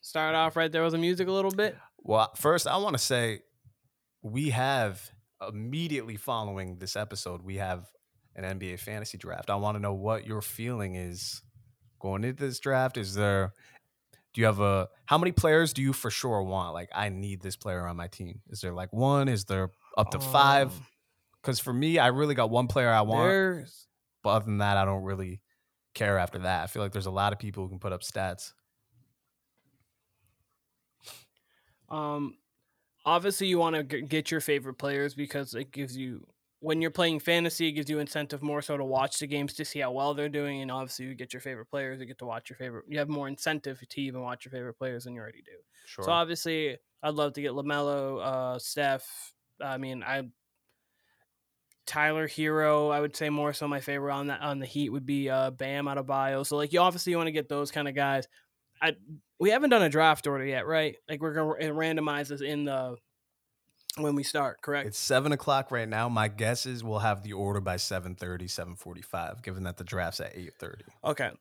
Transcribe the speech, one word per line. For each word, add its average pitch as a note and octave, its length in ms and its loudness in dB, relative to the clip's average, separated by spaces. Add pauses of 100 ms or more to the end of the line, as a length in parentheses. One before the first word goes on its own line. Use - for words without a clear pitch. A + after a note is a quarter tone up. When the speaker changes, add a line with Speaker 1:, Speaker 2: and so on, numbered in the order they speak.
Speaker 1:
Start D#3 340 0
off D#3+ 200 4
right E3 160 2
there E3 120 4
with E3 100 4
the E3 60 0
music F3+ 280 2
a F#3 40 0
little G3 200 2
bit? G3+ 240 0 (220)
Speaker 2:
Well, G#2+ 380 4
first, D#3+ 320 4
I E3 100 2
wanna G3 220 2
say A#2 420 2 (800)
we C3 300 -2
have, B2 600 0 (340)
immediately A#2 720 -4
following G2 640 -4
this F#2 160 -8
episode, G2 460 -8
we F#2+ 160 -10
have F#2 280 -4 (500)
an F#2 100 -8
N F#2+ 120 -4
B F#2 160 -6
A F2+ 40 -10
fantasy G#2 400 -10
draft. F2 320 -10
I G2+ 60 2
wanna G#2 240 -2
know G2+ 140 -2
what G#2 320 -2
your G#2+ 160 -6
feeling A2 540 -6
is F2+ 460 -8 (580)
going G2 240 -4
into C3 220 -4
this C3 140 -4
draft. C3 380 2
Is G2 180 -4
there, G2 380 4 (800)
do A2+ 80 0
you A2+ 40 6
have G#2 140 4
a, G2 300 2 (160)
how D3+ 120 6
many F3 140 4
players D#3+ 420 6
do C3 80 0
you C3+ 120 2
for A2+ 180 -2
sure G#2+ 320 0
want? F#2 300 -2
Like, F2 200 -8
"I G2+ 160 0
need G2 320 -6
this F#2+ 140 -6
player F2+ 320 -4
on F2 100 -4
my F2 100 -6
team." F2+ 420 -12
Is G#2+ 120 -12
there, F2+ 120 -6
like, F2+ 200 -8
one? C3+ 360 4
Is G2+ 160 0
there F#2+ 260 0 (260)
up G#2+ 140 4
to C#3 80 0
five? C#3 540 6
Speaker 1:
Um, B2+ 120 -16 (560)
Speaker 2:
'Cause B2+ 180 0
for B2+ 140 -2
me, D#3 260 4
I B2 80 8
really C#3+ 280 4
got A#2 140 4
one A#2+ 180 4
player B2 240 4
I A2 100 8
want, A#2 360 4
Speaker 1:
there's F3+ 500 -2 (360)
Speaker 2:
but G2+ 80 4
other G#2+ 140 4
than G#2 140 0
that, G2+ 180 4
I G2 80 6
don't G2 180 0
really F#2+ 380 -6 (540)
care G2+ 240 4
after F2 200 0
that. F2+ 240 0
I E2+ 40 -6
feel - 160 -6
like F#2+ 100 -4
there's F#2+ 140 -4
a F#2+ 40 -4
lot G2+ 220 2
of G2+ 60 -8
people G2+ 240 -6
who F#2 60 -6
can F#2 100 -10
put F#2+ 140 -6
up F2+ 80 -8
stats. - 520 -6 (3250)
Speaker 1:
Um, D3 480 -6 (680)
obviously, F#3+ 420 2
you F3+ 120 4
wanna D#3+ 240 2
g-, C3+ 180 -4
get D3+ 300 -2
your D#3+ 100 0
favorite C#3 340 0
players C#3 400 -2
because C#3 400 -6
it B2+ 160 -8
gives C3 260 -8
you, B2+ 300 -10 (340)
when D#3 200 0
you're E3 100 2
playing E3 280 2
fantasy, E3+ 480 2
it D3+ 60 0
gives D3 160 -4
you D3+ 100 0
incentive D3 420 -4
more D3 200 -2
so C#3+ 160 -4
to C#3 80 -2
watch C3 340 0
the D3+ 80 -6
games C#3+ 280 -2
to D#3 100 -6
see - 140 -8
how C3 120 -2
well C#3 240 0
they're D3 140 -2
doing, C#3+ 320 -4
and C3 100 -6
obviously, C3 340 -6
you C3 100 -10
get B2 180 -12
your A#2+ 80 -12
favorite A#2+ 260 -10
players, C3+ 320 -6
you B2+ 80 -10
get C3 120 -16
to B2+ 60 -10
watch A#2 240 -8
your B2 80 -18
favorite, B2 300 -10
you D3 120 -6
have D3 100 -2
more C#3+ 180 -4
incentive C#3+ 600 -4
to - 140 -8
even B2+ 200 -6
watch B2 240 -8
your B2+ 60 -18
favorite B2 240 -8
players B2 280 -6
than B2 100 -12
you A#2 80 -12
already A2 220 -16
do. F2+ 140 -20 (280)
Speaker 2:
Sure. - 200 -10
Speaker 1:
So, E3 60 2
obviously, E3 680 0 (260)
I'd D3+ 100 0
love D3 200 2
to D3 80 -6
get C#3+ 100 0
LaMelo, C#3+ 720 -2
uh, B2+ 380 -2
Steph. - 760 -2 (280)
I C3 160 -4
mean, C3 260 -6
I, C3 260 -2 (1600)
Tyler D#3 420 2
Herro, D3+ 640 4
I D3 80 2
would D3 160 -2
say D3+ 140 -2
more D3 240 0
so D3+ 140 -4
my C#3+ 140 -2
favorite C#3+ 320 -4
on C#3+ 140 -4
that, C#3 140 -4
on C#3+ 180 -4
the C3+ 60 -6
Heat C#3+ 240 -2
would C3 160 -4
be, C#3 240 0
uh, C3 220 2
Bam C3+ 340 -4
Adebayo. C3+ 600 0
So, D3 120 0
like, D3 160 0
you F3 60 6
obviously F3 360 2
wanna E3 160 0
get D3+ 160 -2
those C#3+ 220 -2
kinda D3 220 -2
guys. C#3 360 0 (540)
I, D#3+ 140 2 (440)
we F#3+ 120 6
haven't C4+ 200 4
done A3 120 8
a D#3+ 60 6
draft D#3 380 6
order C3+ 180 0
yet, C3 220 -2
right? D#3 300 2 (120)
Like, D3+ 120 -6
we're D#3 120 -2
gonna D#3 380 0
ra-, D#3+ 140 0
randomize D3+ 440 0
this C#3 120 -6
in D3 240 -2
the, C3 320 -4 (1000)
when D3 180 0
we C#3+ 80 0
start, C#3 380 0
correct? C#3+ 260 -2
Speaker 2:
It's G2+ 120 -6
seven C3+ 320 4
o'clock C3+ 400 0
right A#2 160 -2
now. A2+ 220 0
My A2 180 2
guess A2 380 0
is B2 180 -8
we'll G#2+ 160 -2
have G#2 240 0
the G#2 100 -10
order G2+ 280 0
by F#2 160 -2
seven F2+ 380 -4
thirty, F2+ 320 -8
seven F2 280 -8
forty-five, F2 640 -10
given F#2+ 220 -8
that F2 140 -6
the F2+ 60 -12
draft's F2 360 -4
at - 160 -8
eight F2 240 -14
thirty. - 260 -14 (180)
Speaker 1:
Okay. C#3 380 -2